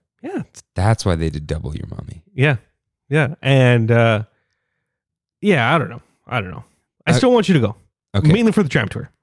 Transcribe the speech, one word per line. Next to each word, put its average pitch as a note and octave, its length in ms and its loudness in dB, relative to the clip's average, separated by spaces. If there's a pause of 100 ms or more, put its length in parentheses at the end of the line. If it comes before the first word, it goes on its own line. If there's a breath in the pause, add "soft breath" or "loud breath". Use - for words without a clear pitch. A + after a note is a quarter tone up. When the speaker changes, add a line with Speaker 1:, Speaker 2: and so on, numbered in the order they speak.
(240)
Speaker 1:
Yeah. E4 160 -8 (100)
It's - 140 -20 (100)
Speaker 2:
That's A2 320 0
why F#2+ 80 0
they D#2+ 160 -2
did D2+ 160 -8
Double D2+ 300 -8
Your - 100 -12
Mummy. - 380 -16 (100)
Speaker 1:
Yeah. C#3 220 0 (520)
Yeah. C#3+ 360 -2
And, B2 480 2
uh, A2+ 320 2 (1160)
yeah, D3+ 340 2
I - 20 2
don't A#2 120 -4
know. A#2 120 -16 (240)
I A#2+ 160 -6
don't F#2 80 -10
know. - 140 -14 (420)
I E3 60 0
Speaker 2:
Uh, - 20 4
Speaker 1:
still B3 180 4
want A3+ 160 2
you F#3+ 60 4
to D#3 60 4
go. G#2 160 -2 (400)
Speaker 2:
okay. D3+ 180 4
Speaker 1:
Mainly A3+ 180 4
for G#3 120 2
the C#3+ 60 -2
tram A#2 200 -2
tour. - 220 -12 (120)